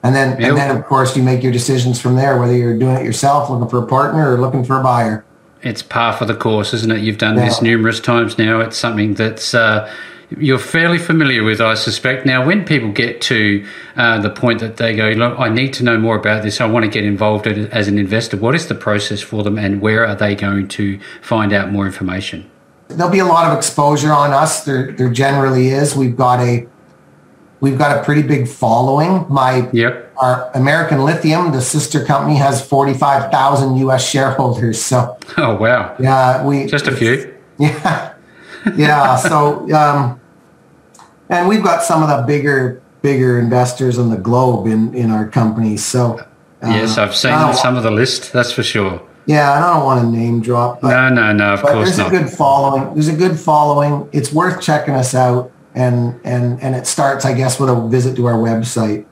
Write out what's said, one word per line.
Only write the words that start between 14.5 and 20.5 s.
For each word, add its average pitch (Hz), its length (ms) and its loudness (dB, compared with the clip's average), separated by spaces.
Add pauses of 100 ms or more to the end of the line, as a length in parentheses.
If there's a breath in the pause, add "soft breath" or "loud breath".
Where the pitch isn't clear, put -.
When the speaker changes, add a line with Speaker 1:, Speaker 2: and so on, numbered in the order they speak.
Speaker 2:
that 110 160 -8
they 113 180 -2
go, 107 160 0
"Look, 120 300 0
I 120 80 0
need 131 260 0
to 120 100 -4
know 117 120 2
more 110 200 2
about 107 260 0
this. 107 180 -4
I 120 60 0
want 113 180 2
to 104 60 -2
get 107 140 -2
involved 104 420 0
as 104 420 -2
an 104 100 0
investor," 104 380 -2
what 113 180 0
is 170 120 -2
the - 80 -4
process 104 480 -4
for 107 200 -6
them, 104 160 -2
and 101 220 -2
where 110 260 2
are 104 80 -4
they 104 200 0
going 98 340 -2